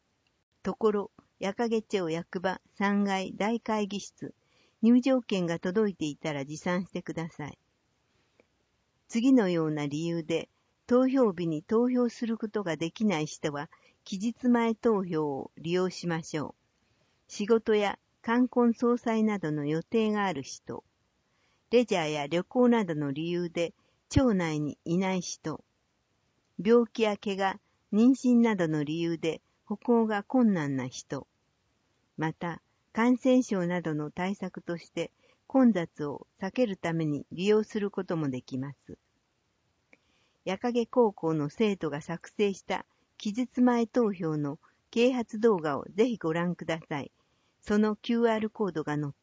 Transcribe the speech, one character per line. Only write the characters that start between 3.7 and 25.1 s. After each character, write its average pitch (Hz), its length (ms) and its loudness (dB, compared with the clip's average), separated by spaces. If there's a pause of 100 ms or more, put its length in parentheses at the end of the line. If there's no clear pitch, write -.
議 196 140 -8
室、 - 340 -14 (460)
入 240 200 6
場 262 200 2
券 190 240 -2
が 170 140 -2
届 202 320 0
い 175 40 -8
て 156 120 -6
い 147 100 -6
た 156 160 -6
ら 139 140 -4
持 151 100 -10
参 180 300 -4
し - 40 -20
て 175 120 -8
く 160 100 -10
だ 160 160 -6
さ 147 200 -12
い。 - 100 -18 (1500)
次 240 260 2
の 202 160 6
よ 165 160 2
う 156 40 0
な 151 160 -2
理 151 200 -4
由 170 160 -2
で、 160 260 -4 (380)
投 254 200 4
票 254 280 2
日 170 120 -4
に 156 160 -4
投 240 280 2
票 247 180 2
す 233 180 -6
る 220 120 -4
こ 220 100 -6
と 214 140 -4
が 160 160 -4
で 165 120 -4
き - 140 -6
な 180 160 2
い 156 60 -2
人 - 260 -6
は、 143 160 -8 (360)
期 196 140 -8
日 233 300 -4
前 233 260 4
投 214 300 2
票 156 220 -2
を 139 320 -6
利 160 140 -6
用 185 180 2
し - 160 -10
ま 165 160 -2
し - 160 -8
ょ - 200 -6
う。 - 40 -20 (680)
仕 - 180 -6
事 226 280 2
や 202 240 0 (240)
冠 240 260 2
婚 240 240 2
葬 240 240 2
祭 220 260 0
な 214 160 0
ど 156 140 -4
の 147 140 -2
予 156 160 -2
定 220 300 0
が 208 120 0
あ 190 80 -2
る 139 100 -6
人、 - 400 -14 (880)
レ 240 140 6
ジ 208 120 -2
ャ 165 80 0
ー 151 80 -2
や 147 140 -4
旅 170 180 0
行 247 260 4
な 226 160 2
ど 165 80 -4
の 147 180 -2
理 160 180 -4
由 175 200 -2
で 165 240 -4 (340)
町 262 240 4
内 160 280 0
に 147 260 -6
い 170 100 0
な 190 160 0